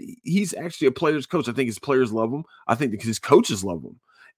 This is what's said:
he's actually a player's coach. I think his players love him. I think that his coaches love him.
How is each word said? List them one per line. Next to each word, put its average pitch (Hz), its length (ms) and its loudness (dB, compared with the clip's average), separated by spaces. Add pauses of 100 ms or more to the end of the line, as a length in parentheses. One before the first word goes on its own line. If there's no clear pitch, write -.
(220)
he's 190 320 0
actually 156 340 -2
a 139 40 6
player's 151 340 0
coach. 127 220 -2
I 120 40 -4
think 127 160 0
his 107 100 -6
players 131 340 2
love 113 200 0
him. 151 120 -6 (220)
I 117 80 2
think 123 180 -2
that 107 100 -8
his 113 160 -2
coaches 120 460 4
love 87 180 -6
him. - 180 -18 (380)